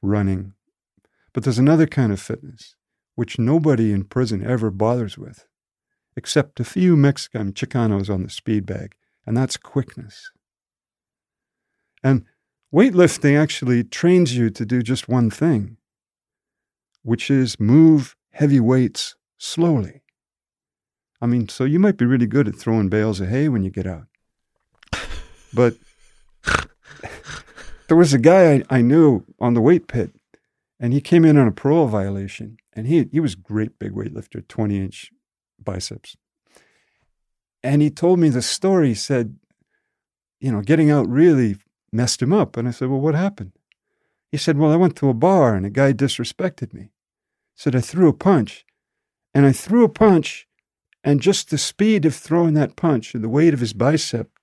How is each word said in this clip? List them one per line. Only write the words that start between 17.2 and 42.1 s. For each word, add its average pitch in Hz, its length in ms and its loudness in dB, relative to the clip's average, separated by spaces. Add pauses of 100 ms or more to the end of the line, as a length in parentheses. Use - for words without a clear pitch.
is 131 300 0
move 147 560 4 (160)
heavy 143 260 2
weights 123 560 0 (240)
slowly. 147 640 -4 (1200)
I 120 60 -4
mean, 120 220 -2
so - 160 -8
you 151 140 0
might 202 180 2
be 123 80 0
really 123 220 2
good 117 220 -2
at - 80 -8
throwing 110 320 -2
bales 107 320 -2
of 92 80 -6
hay 139 200 -2
when 117 140 -2
you 95 80 -4
get 92 160 -10
out. 85 200 -12 (1500)
But 120 240 0 (680)
<laughs> - 220 -4 (1200)
there 160 100 4
was 165 160 6
a 135 60 4
guy 165 360 6
I, 131 240 0
I 120 40 4
knew 135 420 4 (140)
on 120 160 0
the 117 60 2
weight 165 260 4
pit, 117 240 -6 (720)
and 120 120 -2
he 139 80 0
came 165 240 4
in 147 140 6
on 127 80 6
a 110 60 0
parole 151 340 0
violation, 101 720 -6 (140)
and 113 160 -10
he, 151 240 0
he 151 80 0
was 123 140 -4
a 92 40 -18
great 107 400 -8
big 104 140 -12
weightlifter, 101 560 -12
twenty-inch 101 640 -8 (500)
biceps. - 540 -12 (1500)
And 143 180 0
he 151 80 2
told 175 300 0
me 165 100 4
the 123 140 0
story, 185 460 0
he 113 60 0
said, 123 420 -4 (1040)
"You 131 100 -4
know, 104 100 -2
getting 151 300 2
out 143 180 2
really 131 480 2 (360)
messed 117 280 -2